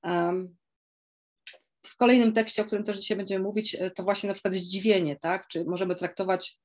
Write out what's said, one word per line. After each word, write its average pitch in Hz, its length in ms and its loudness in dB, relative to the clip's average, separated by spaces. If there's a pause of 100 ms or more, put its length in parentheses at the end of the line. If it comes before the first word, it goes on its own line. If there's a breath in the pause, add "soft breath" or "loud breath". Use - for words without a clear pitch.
Em, 175 520 -2 (1300)
w - 120 -20
kolejnym 247 360 6
tekście, 220 280 0
o 208 40 0
którym 208 180 -4
też 208 140 -4
dzisiaj 196 200 -2
będziemy 190 260 -4
mówić, 208 320 -4
e, 180 160 -4
to 185 120 -10
właśnie 196 240 0
na 196 60 -2
przykład 190 200 -4
zdziwienie, 185 680 0
tak? 180 260 -4
Czy 170 180 -6
możemy 180 300 -2
traktować 180 680 -4